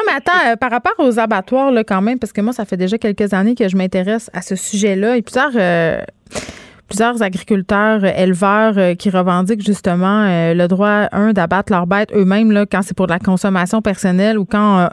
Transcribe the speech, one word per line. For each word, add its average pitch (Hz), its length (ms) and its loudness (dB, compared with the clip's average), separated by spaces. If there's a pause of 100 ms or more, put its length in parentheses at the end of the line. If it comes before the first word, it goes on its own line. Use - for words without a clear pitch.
mais 359 100 0
attends, 330 340 2
euh, 233 40 0
par 233 160 -4
rapport 247 260 -2
aux 247 220 2
abattoirs, 226 520 0
là, 226 120 2
quand 190 180 0
même, 240 160 0
parce 226 160 -8
que 208 80 -2
moi, 214 120 -2
ça 214 120 -6
fait 196 120 -6
déjà 185 200 -2
quelques 202 360 -2
années 202 220 2
que 208 140 0
je 185 80 0
m'intéresse 190 560 -2
à 185 80 -8
ce 190 140 -6
sujet-là 202 640 -2
et 226 40 0
plusieurs, 262 340 -2
euh, 170 460 0 (840)
plusieurs 226 340 -2
agriculteurs, 202 840 0
euh, 190 140 2
éleveurs, 196 600 2
euh, 180 180 2
qui 202 140 -4
revendiquent 185 540 0
justement, 196 600 0
euh, 165 300 0
le 175 140 2
droit, 208 440 2
un, 214 220 2
d'abattre 190 380 0
leurs 175 160 2
bêtes 202 280 0
eux-mêmes, 208 360 4
là, 208 140 2
quand 196 160 -2
c'est 185 160 -6
pour 190 80 0
de 165 60 -2
la 170 80 -2
consommation 190 600 0
personnelle 196 580 0
ou 196 60 -2
quand, 208 340 2
euh, 175 140 4